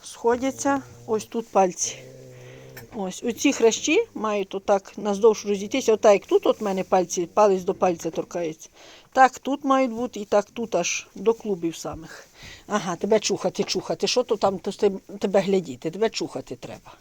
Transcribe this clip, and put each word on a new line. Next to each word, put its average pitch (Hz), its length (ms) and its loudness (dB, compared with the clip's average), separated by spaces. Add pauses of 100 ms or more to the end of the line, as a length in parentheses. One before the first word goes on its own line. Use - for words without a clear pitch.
сходяться 269 800 -2 (240)
ось 214 180 -2
тут 226 240 -6
пальці. - 480 0 (1000)
Ось, 190 280 -8
оці 247 280 0
хрящі 294 520 2 (100)
мають 208 400 -4
отак 196 420 0
наздовж 208 500 2
розійтися. 208 460 0
Отак, 214 200 6
як 196 140 2
тут 381 200 2
от 254 140 2
мене 190 240 -2
пальці, 180 420 0
палець 196 360 4
до 185 120 -2
пальця 170 360 0
торкається. 170 580 -8 (440)
Так 262 260 4
тут 285 260 -6
мають 262 260 2
бути 226 300 -8
і 208 40 -8
так 208 260 2
тут 233 240 -8
аж - 400 -2
до 214 200 2
клубів 170 420 -4
самих. 156 500 -14 (400)
Ага, 175 300 -4
тебе 214 240 2
чухати, 185 440 -2
чухати. - 420 -4
Що 247 160 0
то 226 140 0
там, 196 220 0
то 196 120 -6
ж - 100 -12
те-, 208 100 4 (280)
тебе 202 220 2
глядіти? 165 500 -2
Тебе 208 200 -2
чухати 139 460 -8
треба. - 440 -18